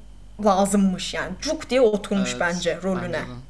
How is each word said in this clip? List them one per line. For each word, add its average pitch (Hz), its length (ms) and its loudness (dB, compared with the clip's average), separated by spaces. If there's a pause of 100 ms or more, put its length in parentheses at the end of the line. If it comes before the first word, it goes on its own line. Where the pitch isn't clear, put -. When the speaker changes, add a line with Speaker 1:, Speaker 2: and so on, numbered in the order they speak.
(460)
Speaker 1:
lazımmış 196 680 2
yani. 160 180 -4 (100)
Cuk - 280 -6
diye 254 120 4
oturmuş 202 480 2
Speaker 2:
Evet, - 120 -4
Speaker 1:
bence 175 420 -2
rolüne. 185 200 -2
Speaker 2:
bence 170 140 -4
de. 139 40 -4 (280)